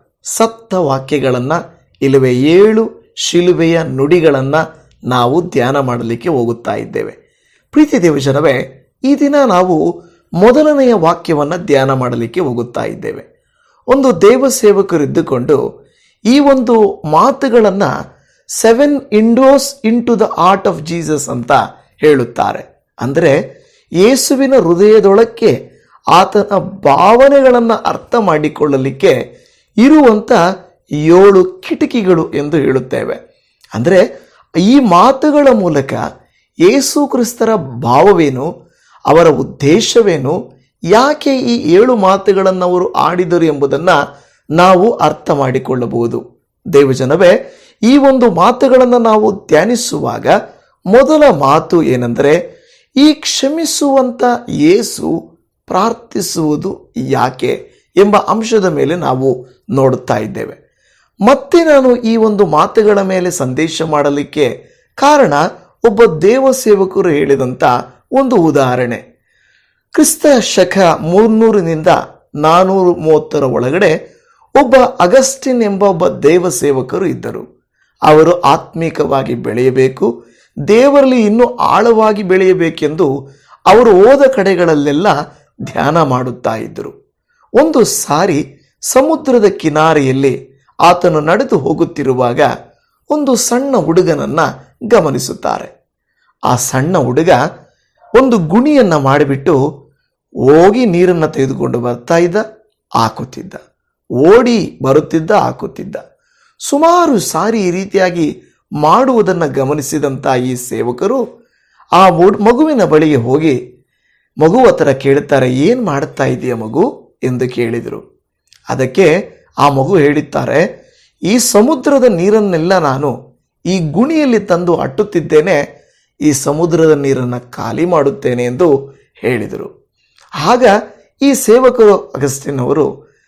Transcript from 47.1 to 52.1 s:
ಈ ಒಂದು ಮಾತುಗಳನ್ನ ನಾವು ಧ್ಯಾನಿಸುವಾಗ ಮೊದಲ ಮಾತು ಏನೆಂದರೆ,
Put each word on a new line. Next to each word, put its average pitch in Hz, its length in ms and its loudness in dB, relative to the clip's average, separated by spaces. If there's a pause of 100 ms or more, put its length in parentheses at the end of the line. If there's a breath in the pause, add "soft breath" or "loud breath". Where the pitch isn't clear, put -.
ಈ 247 140 4
ಒಂದು 262 340 4
ಮಾತುಗಳನ್ನ 247 680 2
ನಾವು 214 500 0
ಧ್ಯಾನಿಸುವಾಗ 151 800 -2 (580 soft breath)
ಮೊದಲ 269 380 4 (160)
ಮಾತು 147 440 0
ಏನೆಂದರೆ, 127 800 -2 (340 soft breath)